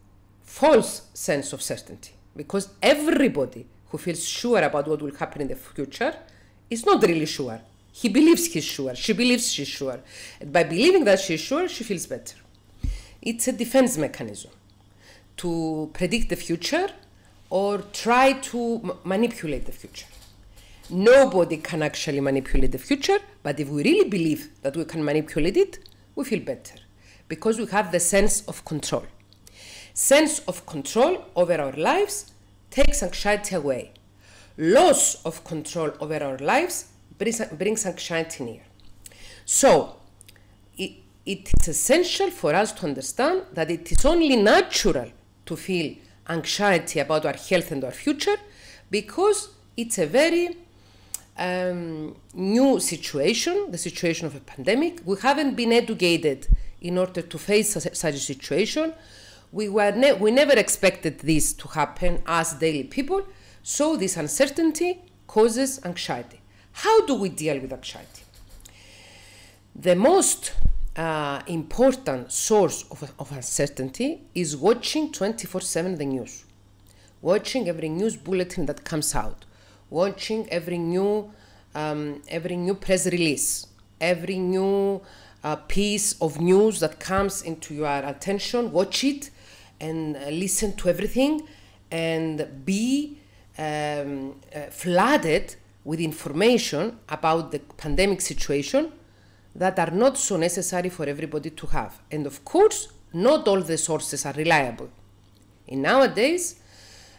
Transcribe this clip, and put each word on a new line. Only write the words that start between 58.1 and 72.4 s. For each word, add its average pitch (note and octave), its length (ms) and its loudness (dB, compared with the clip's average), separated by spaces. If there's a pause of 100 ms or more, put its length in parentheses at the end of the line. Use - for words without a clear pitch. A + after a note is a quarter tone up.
a C#3 40 -8
situation. A3 760 -2 (600)
We G3+ 160 -4
were G3+ 220 2
ne-, B3 240 4
we G#3 160 2
never C#4 200 6
expected F#3+ 680 2
this D3+ 340 2
to - 160 -16
happen E3+ 580 2
as D#3+ 280 0
daily D3+ 280 0
people, E4 420 -4 (380)
so D#4 320 0
this F#3+ 220 -2
uncertainty D#4 880 -2 (220)
causes A#3 580 0
anxiety. D#3+ 560 -8 (320)
How A4 320 4
do C#4 80 0
we G3 160 -2
deal D3+ 320 -4
with C3 100 -10
anxiety? - 520 -16 (1500)
The F3+ 220 2
most, D#4 560 4 (440)
uh, D3+ 500 -4
important E3 840 0
source - 580 2